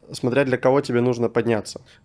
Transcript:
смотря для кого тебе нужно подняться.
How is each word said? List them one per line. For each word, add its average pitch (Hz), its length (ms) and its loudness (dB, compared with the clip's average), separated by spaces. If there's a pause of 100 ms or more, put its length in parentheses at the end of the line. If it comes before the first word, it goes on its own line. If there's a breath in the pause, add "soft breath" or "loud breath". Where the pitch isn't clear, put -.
(120)
смотря 131 320 0
для 131 120 0
кого 131 240 2
тебе 123 200 0
нужно 120 280 0
подняться. 113 520 -2 (240 soft breath)